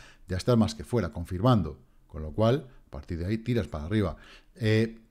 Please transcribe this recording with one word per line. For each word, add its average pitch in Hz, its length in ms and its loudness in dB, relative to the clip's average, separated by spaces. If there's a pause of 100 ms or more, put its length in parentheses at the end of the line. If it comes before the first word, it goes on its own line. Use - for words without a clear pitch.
(280)
ya 92 100 -2
estás 120 200 2
más 101 160 2
que - 100 -12
fuera, 101 280 -2
confirmando. 90 680 0 (280)
Con 78 160 -10
lo 76 80 -10
cual, 113 360 2 (200)
a - 20 -20
partir 80 300 -8
de 85 80 -6
ahí 113 100 0
tiras 113 300 -2
para 76 180 -8
arriba. 92 320 0 (380)
Eh, 110 440 2 (120)